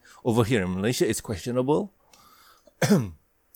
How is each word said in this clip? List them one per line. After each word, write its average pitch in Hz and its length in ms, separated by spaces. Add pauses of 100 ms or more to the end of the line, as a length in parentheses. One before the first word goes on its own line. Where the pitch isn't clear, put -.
(240)
Over 120 200
here 107 180
in 92 120
Malaysia, 113 300
it's 110 160
questionable. 127 720 (880)
<clears throat> - 80 (680)